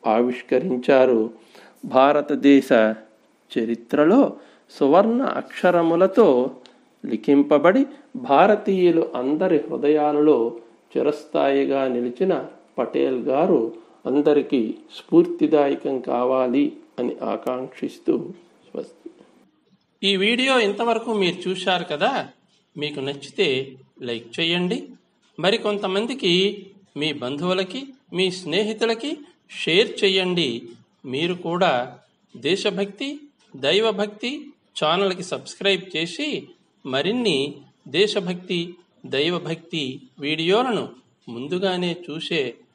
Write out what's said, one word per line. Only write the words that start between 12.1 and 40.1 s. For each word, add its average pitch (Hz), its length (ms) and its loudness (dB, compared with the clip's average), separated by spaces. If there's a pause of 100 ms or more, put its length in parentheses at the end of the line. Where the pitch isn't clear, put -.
పటేల్ 135 420 0
గారు 143 520 2 (340)
అందరికీ 139 680 2 (220)
స్ఫూర్తిదాయకం 147 1040 2
కావాలి 131 720 0 (260)
అని 123 240 -4
ఆకాంక్షిస్తూ 127 960 -4 (520)
స్వస్తి. - 400 -14 (960)
ఈ 196 100 2
వీడియో 247 440 2
ఇంతవరకు 220 520 0
మీరు 180 360 -2
చూశారు 180 360 -2
కదా, 175 440 -2 (480)
మీకు 147 240 -8
నచ్చితే 135 760 -4 (260)
లైక్ 120 380 -8
చేయండి, 180 440 -2 (560)
మరికొంతమందికి, 202 1300 -2 (300)
మీ 151 160 -4
బంధువులకి, 180 760 -6 (260)
మీ 185 180 0
స్నేహితులకి 220 880 -4 (320)
షేర్ 202 540 0
చేయండి. 180 580 0 (440)
మీరు 151 280 -4
కూడా 170 600 -2 (400)
దేశభక్తి, 196 840 -4 (360)
దైవభక్తి 208 840 -2 (440)
ఛానల్కి 180 380 0
సబ్స్క్రైబ్ 180 760 -4
చేసి, 175 520 -6 (380)
మరిన్ని 147 680 -2 (340)
దేశభక్తి, 180 840 -2 (320)
దైవభక్తి 151 920 -4 (200)